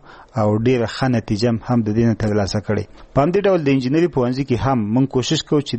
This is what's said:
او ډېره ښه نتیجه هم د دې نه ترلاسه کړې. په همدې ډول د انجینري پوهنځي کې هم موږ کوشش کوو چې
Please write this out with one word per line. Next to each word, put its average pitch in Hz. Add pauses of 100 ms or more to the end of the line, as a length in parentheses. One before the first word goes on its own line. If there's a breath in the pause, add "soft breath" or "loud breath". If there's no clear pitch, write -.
(380 loud breath)
او 107 (180)
ډېره 123
ښه - (100)
نتیجه 113 (160)
هم 120
د 107
دې 117
نه 110
ترلاسه 104
کړې. 104 (300 loud breath)
په -
همدې 175
ډول 185
د 143
انجینري 139
پوهنځي 127
کې 123
هم 131 (160)
موږ 131
کوشش 135
کوو 151
چې -